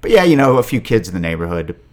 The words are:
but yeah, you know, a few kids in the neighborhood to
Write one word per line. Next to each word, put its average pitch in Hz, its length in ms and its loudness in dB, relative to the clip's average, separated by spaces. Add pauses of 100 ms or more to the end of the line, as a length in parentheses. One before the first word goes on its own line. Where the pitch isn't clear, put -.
but - 100 -6
yeah, 202 140 6
you 165 120 4
know, 131 220 2
a 123 40 2
few 123 180 -4
kids - 280 -2
in 90 60 -12
the 92 60 -4
neighborhood 82 480 -6
to 87 60 -10 (180)